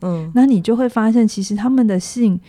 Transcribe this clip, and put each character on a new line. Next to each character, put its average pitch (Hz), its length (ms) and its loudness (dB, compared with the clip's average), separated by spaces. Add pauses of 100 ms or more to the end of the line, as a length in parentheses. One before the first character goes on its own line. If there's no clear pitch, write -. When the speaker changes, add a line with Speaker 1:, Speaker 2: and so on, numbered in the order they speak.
Speaker 1:
嗯。 165 340 -6
Speaker 2:
那 247 100 6
你 254 160 4
就 220 140 -2
会 247 140 0
发 226 240 0
现， 226 160 4
其 202 120 -8
实 196 140 -6
他 214 160 -2
们 254 160 2
的 190 140 0
性 202 480 -2